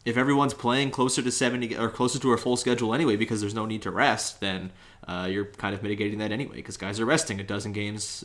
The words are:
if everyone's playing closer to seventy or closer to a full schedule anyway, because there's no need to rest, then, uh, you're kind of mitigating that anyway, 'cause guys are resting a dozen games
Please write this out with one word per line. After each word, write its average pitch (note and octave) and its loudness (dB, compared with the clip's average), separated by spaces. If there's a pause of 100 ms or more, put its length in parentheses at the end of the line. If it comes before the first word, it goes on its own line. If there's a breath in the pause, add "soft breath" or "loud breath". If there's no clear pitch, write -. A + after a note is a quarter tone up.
if A#2 0
everyone's C#3 4
playing C3 2
closer C3 2
to A#2+ 0
seventy B2 0
or A2 0
closer B2+ 0
to C3 4
a A2+ 4
full B2 2
schedule A#2+ 2
anyway, C3+ 4
because A2 0
there's G#2 -2
no A2 -2
need A2 -4
to G#2 -4
rest, G#2+ 0
then, F#2 -4 (360 soft breath)
uh, F2+ -4
you're G2+ 0
kind G2+ -6
of G2 -6
mitigating G#2 -2
that G#2+ -2
anyway, A2+ -6
'cause - -12
guys G2 -6
are A2+ 2
resting B2 0
a G2 -6
dozen G2+ -4
games G#2 -6